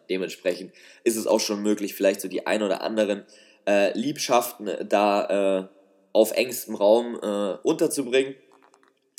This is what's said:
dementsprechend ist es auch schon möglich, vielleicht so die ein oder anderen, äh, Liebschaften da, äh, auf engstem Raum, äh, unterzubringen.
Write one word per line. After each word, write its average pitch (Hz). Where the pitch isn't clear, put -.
dementsprechend 92
ist 113
es 107
auch 110
schon 104
möglich, 101
vielleicht 98
so 95
die 92
ein 107
oder 95
anderen, 104
äh, 101
Liebschaften 123
da, 101
äh, 95
auf 110
engstem 117
Raum, 113
äh, 101
unterzubringen. 135